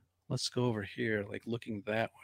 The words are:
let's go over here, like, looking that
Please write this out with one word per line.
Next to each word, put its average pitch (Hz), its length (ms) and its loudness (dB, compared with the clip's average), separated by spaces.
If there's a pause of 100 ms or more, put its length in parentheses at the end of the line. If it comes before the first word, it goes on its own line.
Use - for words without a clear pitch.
(300)
let's 131 180 0
go 123 160 2
over 110 180 2
here, 107 480 0
like, 104 140 -6
looking 113 420 -4
that 110 260 2 (120)